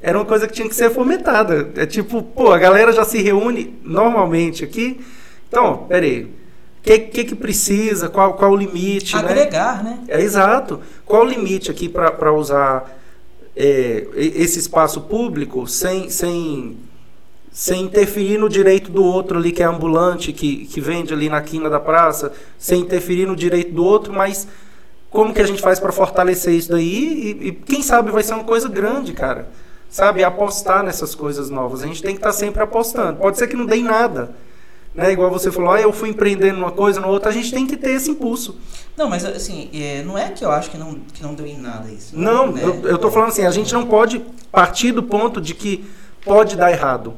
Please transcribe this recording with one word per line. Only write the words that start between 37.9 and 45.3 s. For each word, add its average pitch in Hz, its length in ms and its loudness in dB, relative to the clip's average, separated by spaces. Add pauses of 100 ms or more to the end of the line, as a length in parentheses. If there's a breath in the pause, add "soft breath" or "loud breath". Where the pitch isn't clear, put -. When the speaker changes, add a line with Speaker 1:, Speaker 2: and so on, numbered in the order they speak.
Speaker 1:
esse 269 180 -2
impulso. 240 480 -4 (400 loud breath)
Speaker 2:
Não, 302 100 0
mas 180 160 -4
assim, 156 480 -8
é, 143 320 -8
não 190 140 -8
é 302 120 -4
que - 140 -10
eu 190 80 0
acho 151 200 -2
que 165 80 -12
não, 160 160 -10 (180)
que - 80 -14
não 147 140 -10
deu 147 100 -12
em 143 140 -12
nada 110 320 -12
isso, - 260 -14
Speaker 1:
Não, 226 340 2
Speaker 2:
né? 131 120 -4
Speaker 1:
eu, 180 260 -2
eu 175 80 2
tô 214 140 0
falando 220 180 2
assim, 208 160 0
a 180 60 4
gente 208 220 -2
não 240 120 0
pode 226 340 4 (320)
partir 196 400 4
do 226 120 0
ponto 208 360 0